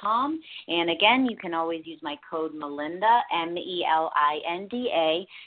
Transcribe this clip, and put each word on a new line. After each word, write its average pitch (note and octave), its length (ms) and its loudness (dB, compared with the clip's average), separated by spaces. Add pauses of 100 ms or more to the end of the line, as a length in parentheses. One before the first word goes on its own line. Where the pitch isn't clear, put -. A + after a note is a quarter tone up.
com. C4 400 0 (260)
And E3+ 220 0
again, G#3+ 380 4
you A3+ 100 -2
can F3 160 -8
always E3 340 -2
use D#3+ 160 -14
my D3 140 -6 (140)
code D#3+ 240 -4
Melinda, D#3 680 2 (180)
M E3+ 200 -4
E F3 280 -4
L D#3+ 280 2
I D3+ 240 2 (120)
N F3+ 180 -6
D A#3+ 260 -4
A, D#3+ 320 2 (200)